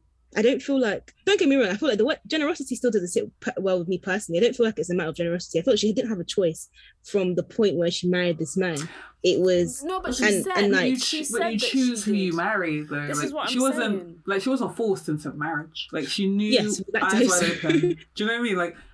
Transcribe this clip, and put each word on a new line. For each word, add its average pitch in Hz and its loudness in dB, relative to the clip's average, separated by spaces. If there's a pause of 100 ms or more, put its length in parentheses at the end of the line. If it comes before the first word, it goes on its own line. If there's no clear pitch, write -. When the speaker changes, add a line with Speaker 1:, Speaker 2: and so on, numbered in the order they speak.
(360)
Speaker 1:
I 214 2
don't 254 4
feel 269 0
like, 214 -2 (140)
don't 392 4
get 330 4
me 269 6
wrong, 233 4
I 190 0
feel 302 0
like 214 2
the 214 4
word 311 0
generosity 294 -2
still 247 0
doesn't 180 0
sit - -2 (100)
p-, - -6
well 185 0
with 165 -4
me 185 -2
personally. 180 -4
I 196 4
don't 240 2
feel 240 2
like 220 0
it's 175 -4
a 175 -2
matter 165 -2
of 147 -8
generosity. 170 -4
I 165 2
feel 247 2
like 214 2
she 214 2
didn't 247 -2
have 202 -4
a 170 -8
choice 170 -2 (360)
from 185 0
the 175 0
point 202 0
where 170 2
she 180 -2
married 180 2
this 160 -6
man. 180 0 (440)
It 175 4
was, 175 2
Speaker 2:
No, 370 -4
but 349 -6
she 254 0
Speaker 1:
and, 196 2
Speaker 2:
said, - -4
Speaker 1:
and, 202 4
like, 254 2
Speaker 3:
You 262 0
Speaker 2:
she 311 -2
Speaker 3:
ch-, 247 -4
but 233 -2
Speaker 2:
said 226 0
Speaker 3:
you 220 -2
Speaker 2:
that 247 0
Speaker 3:
choose 247 0
Speaker 2:
she 214 0
Speaker 3:
who 208 2
you 185 0
Speaker 2:
did. 165 -2
Speaker 3:
marry, 170 -2
though. 147 -6
Speaker 2:
This 147 -4
Speaker 3:
Like, 147 -2
Speaker 2:
is 131 -6
what 254 -4
Speaker 3:
she 254 -4
Speaker 2:
I'm 254 4
Speaker 3:
wasn't, 233 0
Speaker 2:
saying. 170 -18
Speaker 3:
like, 196 0
she 254 -2
wasn't 254 0
forced 208 -2
into 151 -4
marriage. 151 -6
Like, 156 -4
she 202 -2
knew 202 2
Speaker 1:
Yes, 214 2
we 190 -8 (100)
like 220 0
Speaker 3:
eyes 190 2
Speaker 1:
to 240 4
Speaker 3:
wide 180 4
Speaker 1:
hope 170 0
so. 160 -2
Speaker 3:
open. 165 4
Do 175 2 (200)
you 214 -2
know 226 0
what 233 -2
I - -2
mean? 214 0
Like, 175 -2 (180)